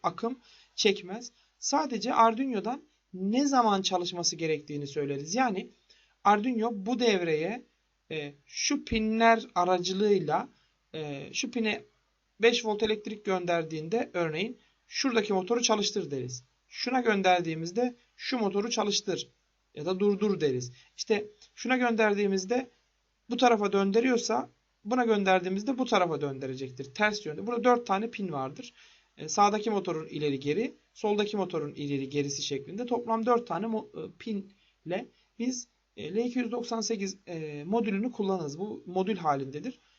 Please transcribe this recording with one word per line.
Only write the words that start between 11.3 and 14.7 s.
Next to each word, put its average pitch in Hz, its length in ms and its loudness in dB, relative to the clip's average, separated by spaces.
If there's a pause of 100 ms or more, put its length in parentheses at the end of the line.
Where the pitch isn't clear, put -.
şu - 180 -4
pine 220 340 -2 (580)
beş 240 220 4
volt 208 180 0
elektrik 214 420 -4
gönderdiğinde 170 920 -2
örneğin 175 440 -2 (280)